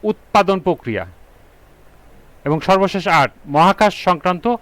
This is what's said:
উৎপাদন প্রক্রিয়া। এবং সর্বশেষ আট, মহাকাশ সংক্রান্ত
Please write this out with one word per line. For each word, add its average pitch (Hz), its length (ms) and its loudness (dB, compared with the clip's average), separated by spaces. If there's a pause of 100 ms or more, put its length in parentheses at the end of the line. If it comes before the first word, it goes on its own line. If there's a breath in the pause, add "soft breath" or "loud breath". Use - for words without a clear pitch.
উৎপাদন 202 580 0
প্রক্রিয়া। 117 460 -4 (1400)
এবং 147 160 -2
সর্বশেষ 190 480 0
আট, 151 220 2 (160)
মহাকাশ 180 580 2
সংক্রান্ত 180 580 -2